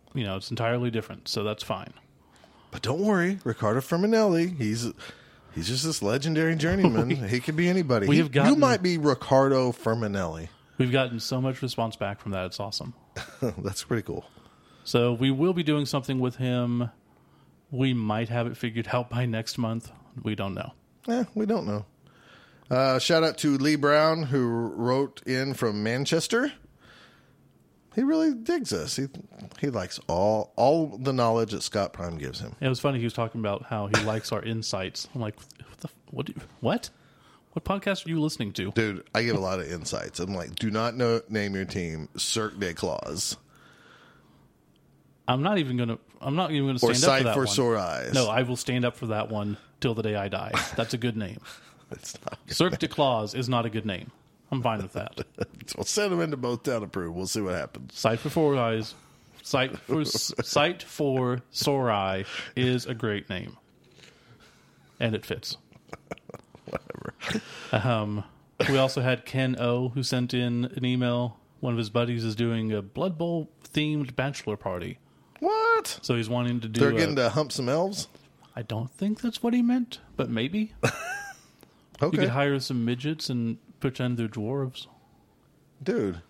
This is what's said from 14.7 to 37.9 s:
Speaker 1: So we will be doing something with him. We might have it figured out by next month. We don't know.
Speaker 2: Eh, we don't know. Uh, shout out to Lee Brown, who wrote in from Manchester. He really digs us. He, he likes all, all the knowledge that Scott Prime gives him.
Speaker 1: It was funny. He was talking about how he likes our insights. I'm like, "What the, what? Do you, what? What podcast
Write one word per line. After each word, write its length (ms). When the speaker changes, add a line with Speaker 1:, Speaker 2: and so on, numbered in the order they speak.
Speaker 1:
So 300
we 180
will 240
be 80
doing 240
something 320
with 180
him. 540
We 240
might 340
have 200
it 80
figured 360
out 160
by 160
next 320
month. 340
We 120
don't 200
know. 180
Speaker 2:
Eh, 160
we 120
don't 200
know. 200
Uh, 300
shout 240
out 160
to 180
Lee 200
Brown, 480
who 240
wrote 760
in 280
from 300
Manchester. 680
He 80
really 320
digs 380
us. 240
He, 100
he 100
likes 380
all, 480
all 320
the 140
knowledge 400
that 100
Scott 300
Prime 260
gives 220
him. 200
Speaker 1:
It 80
was 120
funny. 180
He 60
was 80
talking 280
about 260
how 200
he 180
likes 280
our 100
insights. 720
I'm 60
like, 160
"What 440
the, 80
what? 160
Do 100
you, 60
what? 300
What 120
podcast 400